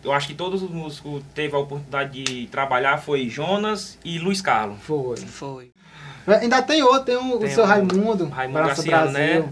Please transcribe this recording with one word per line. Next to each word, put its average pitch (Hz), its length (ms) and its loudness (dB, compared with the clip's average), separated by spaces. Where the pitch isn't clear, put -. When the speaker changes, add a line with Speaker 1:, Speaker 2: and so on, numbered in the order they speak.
Speaker 1:
eu 139 80 0
acho 143 140 2
que 147 80 -12
todos 180 280 -4
os 185 80 -8
músicos 147 520 -10
teve 151 200 -4
a 143 40 2
oportunidade 139 640 -6
de 127 240 -4
trabalhar, 135 500 0
foi 139 300 -2
Jonas 196 760 -4
e 170 140 -6
Luiz 190 240 -2
Carlos. 107 400 0
Speaker 2:
Foi. 131 340 -2
Speaker 3:
Foi. 123 540 -12
Speaker 2:
É, 196 80 6
ainda 233 260 4
tem 294 220 2
outro, 269 220 6
tem 247 120 2
o, 254 200 -2
o - 20 -2
Speaker 1:
Tem 208 100 0
Speaker 2:
seu 226 160 4
Speaker 1:
o - 20 6
Speaker 2:
Raimundo, 196 640 4
Speaker 1:
Raimundo 135 340 -4
Speaker 2:
Braço 151 200 0
Speaker 1:
Graciano, 160 300 4
Speaker 2:
Brasil. 156 300 2
Speaker 1:
né? 151 100 -6